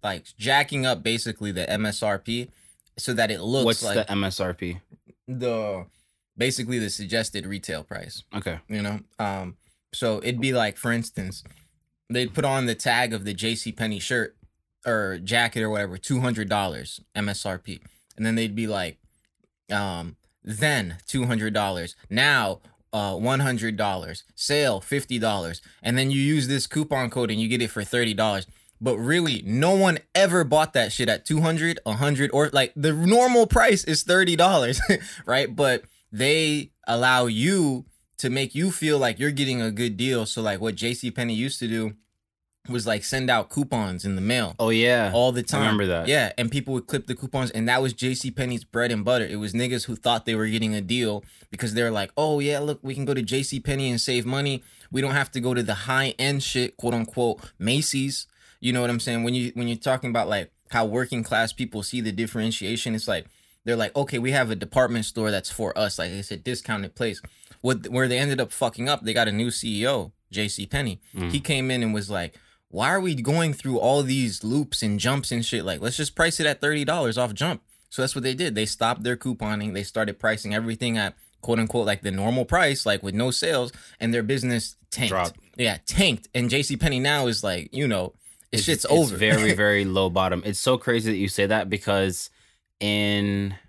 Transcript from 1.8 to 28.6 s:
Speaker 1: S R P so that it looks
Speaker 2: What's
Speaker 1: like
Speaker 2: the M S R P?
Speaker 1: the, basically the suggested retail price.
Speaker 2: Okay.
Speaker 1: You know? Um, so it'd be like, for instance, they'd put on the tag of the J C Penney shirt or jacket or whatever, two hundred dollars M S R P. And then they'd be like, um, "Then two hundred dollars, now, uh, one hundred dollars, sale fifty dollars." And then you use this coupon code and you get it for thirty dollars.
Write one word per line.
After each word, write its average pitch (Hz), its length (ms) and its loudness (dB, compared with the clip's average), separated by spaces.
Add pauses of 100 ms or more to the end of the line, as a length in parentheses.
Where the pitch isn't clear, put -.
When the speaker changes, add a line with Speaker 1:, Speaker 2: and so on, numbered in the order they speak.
Speaker 1:
S 107 180 -4
R 101 160 0
P 120 300 -6 (480)
so - 160 -4
that 110 180 2
it 85 100 -4
looks 120 240 2
Speaker 2:
What's 117 180 2
Speaker 1:
like 104 120 0
Speaker 2:
the 104 160 0
M 101 120 0
S 95 160 -4
R 92 140 -2
P? 87 260 -8 (480)
Speaker 1:
the, 113 580 -4 (520)
basically 123 400 -2
the 107 120 -2
suggested 104 560 -4
retail 90 380 -8
price. - 400 -14 (120)
Speaker 2:
Okay. 92 320 -6
Speaker 1:
You 104 140 -4
know? 104 180 -4 (180)
Um, 95 380 -4 (380)
so 110 240 -2
it'd 120 240 -4
be 135 120 0
like, 110 240 0
for 120 140 -2
instance, 110 520 -6 (680)
they'd 123 240 -4
put 147 120 0
on 135 220 2
the 113 80 0
tag 120 380 0
of 98 100 -6
the 104 100 -4
J 110 220 -2
C 110 160 -8
Penney 107 280 -4
shirt - 360 -2 (500)
or 104 320 0
jacket 113 460 0
or 107 60 -2
whatever, 101 280 -4
two 127 220 -2
hundred 110 300 -2
dollars 92 520 -2 (140)
M 104 140 -2
S 98 160 -6
R 92 120 -4
P. - 220 -12 (380)
And 110 80 -4
then 113 100 0
they'd 113 200 -2
be 110 120 -4
like, 92 320 -4 (720)
um, 98 440 -4 (280)
"Then 107 540 -2 (100)
two 131 180 0
hundred 110 300 0
dollars, 95 400 -2 (140)
now, 123 520 2 (320)
uh, 101 220 -2
one 123 240 0
hundred 113 380 0
dollars, 92 460 -4 (120)
sale 139 460 0
fifty 139 360 -4
dollars." 101 440 -2 (200)
And 120 160 0
then 135 140 2
you 135 100 2
use 143 260 2
this 135 200 0
coupon 139 420 -2
code 117 220 0
and 107 100 0
you 113 60 0
get 123 160 0
it 107 80 -4
for 104 120 -6
thirty 117 300 0
dollars. 101 320 0 (340)